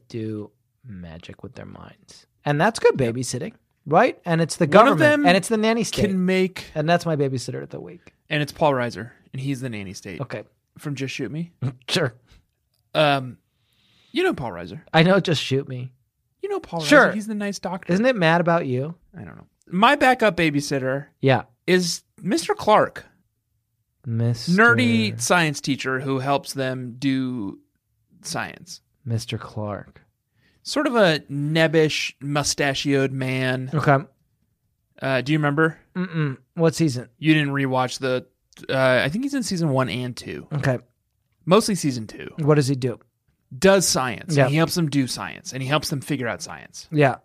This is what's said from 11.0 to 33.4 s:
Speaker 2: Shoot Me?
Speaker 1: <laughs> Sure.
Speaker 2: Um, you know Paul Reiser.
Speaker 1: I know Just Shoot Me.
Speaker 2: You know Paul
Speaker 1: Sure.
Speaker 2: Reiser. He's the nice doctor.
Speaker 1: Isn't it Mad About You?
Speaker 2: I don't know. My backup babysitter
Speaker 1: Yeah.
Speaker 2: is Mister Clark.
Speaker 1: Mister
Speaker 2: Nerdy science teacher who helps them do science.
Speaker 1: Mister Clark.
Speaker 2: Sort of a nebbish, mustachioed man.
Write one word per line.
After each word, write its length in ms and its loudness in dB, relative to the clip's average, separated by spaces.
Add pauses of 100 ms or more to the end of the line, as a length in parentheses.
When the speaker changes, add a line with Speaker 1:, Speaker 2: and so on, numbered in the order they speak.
Speaker 2:
Shoot 180 -6
Me? 200 -8 (100)
Speaker 1:
<laughs> 260 -8
Sure. 280 -2 (800)
Speaker 2:
Um, 420 0 (760)
you 120 -2
know 100 0
Paul 180 -6
Reiser. 300 -12 (100)
Speaker 1:
I 120 6
know 160 4
Just 240 0
Shoot 240 -2
Me. 260 -12 (480)
Speaker 2:
You 80 -6
know 100 -4
Paul 220 -10
Speaker 1:
Sure. 280 6
Speaker 2:
Reiser. 40 -2
He's 140 -6
the 80 -6
nice 240 -6
doctor. 340 -6
Speaker 1:
Isn't 140 2
it 80 2
Mad 260 4
About 240 0
You? 300 -4 (200)
Speaker 2:
I 100 -16
don't 100 -18
know. 100 -20 (220)
My 280 4
backup 420 4
babysitter 720 0 (140)
Speaker 1:
Yeah. 220 4 (240)
Speaker 2:
is 340 0 (180)
Mister 360 -2
Clark. 500 2 (1000)
Speaker 1:
Mister 480 -2
Speaker 2:
Nerdy 640 4
science 420 2
teacher 380 -2
who 200 -2
helps 340 -2
them 440 -6
do 640 -4 (600)
science. 600 -10 (240)
Speaker 1:
Mister 320 -4
Clark. 640 -12 (640)
Speaker 2:
Sort 240 -2
of 80 -2
a 240 4 (120)
nebbish, 880 2
mustachioed 920 0
man. 640 -2